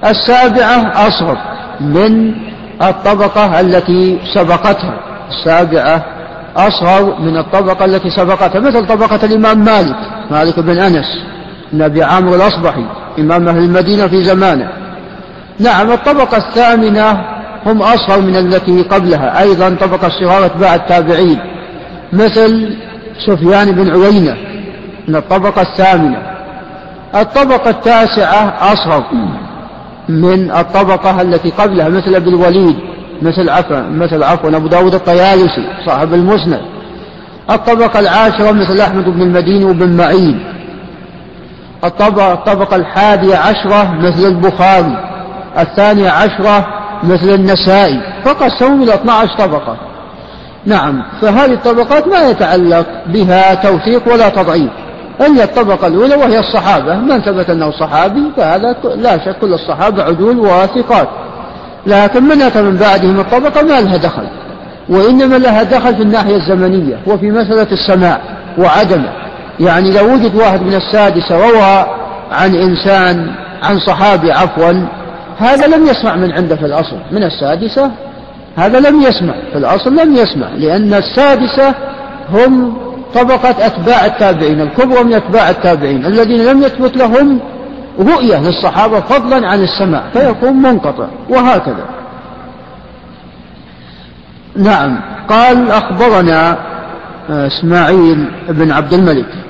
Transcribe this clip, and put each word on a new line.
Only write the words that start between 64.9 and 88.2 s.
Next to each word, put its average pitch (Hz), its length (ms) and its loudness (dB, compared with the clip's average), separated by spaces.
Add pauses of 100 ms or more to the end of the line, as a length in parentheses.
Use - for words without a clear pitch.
لها 240 280 2
دخل 247 320 0
في 208 60 -2
الناحية 208 340 2
الزمنية 180 720 0
وفي 202 240 0
مسألة 220 400 0
السماع 180 500 0 (360)
وعدمه. 175 520 2 (500)
يعني 180 320 2
لو 208 220 4
وجد 220 220 2
واحد 196 260 2
من 185 120 -2
السادسة 190 760 0
روى 196 360 4 (460)
عن 180 240 2
إنسان، 180 760 0 (320)
عن 196 160 0
صحابي 180 520 2
عفوا، 165 420 2 (640)
هذا 277 300 2
لم 320 200 4
يسمع 220 280 0
من 180 160 0
عنده 160 240 -2
في 151 100 -6
الأصل، 147 320 -4 (140)
من 202 120 -2
السادسة 175 680 -2 (640)
هذا 214 240 2
لم 285 220 4
يسمع، 180 320 0 (180)
في 147 60 -6
الأصل 175 380 0
لم 320 200 4
يسمع، 147 340 0
لأن 196 440 0
السادسة 262 840 2 (540)
هم 240 480 2 (380)
طبقة 247 500 2
أتباع 202 400 0
التابعين 160 560 0
الكبرى 247 420 2
من 233 100 2
أتباع 196 360 2
التابعين 143 560 0
الذين 226 400 2
لم 269 180 4
يثبت 262 340 0
لهم 254 420 2 (600)
رؤية 233 400 2